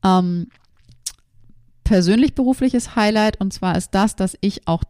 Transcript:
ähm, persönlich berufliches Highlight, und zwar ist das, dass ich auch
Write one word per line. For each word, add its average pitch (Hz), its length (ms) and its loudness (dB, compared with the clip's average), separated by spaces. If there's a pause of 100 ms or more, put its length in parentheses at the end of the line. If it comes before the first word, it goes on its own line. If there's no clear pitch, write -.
ähm, 180 440 2 (1400)
persönlich 208 520 2
berufliches 254 600 -2
Highlight, 214 460 0
und 196 120 -4
zwar 180 240 -2
ist - 140 -6
das, 202 240 0
dass 185 260 -4
ich - 260 -4
auch 170 220 -2